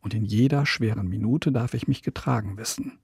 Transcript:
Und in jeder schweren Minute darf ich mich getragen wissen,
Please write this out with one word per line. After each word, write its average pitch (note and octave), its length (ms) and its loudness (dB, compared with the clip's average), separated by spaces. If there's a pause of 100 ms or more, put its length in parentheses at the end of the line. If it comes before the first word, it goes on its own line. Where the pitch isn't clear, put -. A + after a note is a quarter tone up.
Und - 120 -6
in A2 100 0
jeder B2 440 4
schweren A2 400 0
Minute A2 440 0
darf A#2+ 220 0
ich A#2 140 -4
mich - 160 0
getragen A2 540 -2
wissen, - 460 -8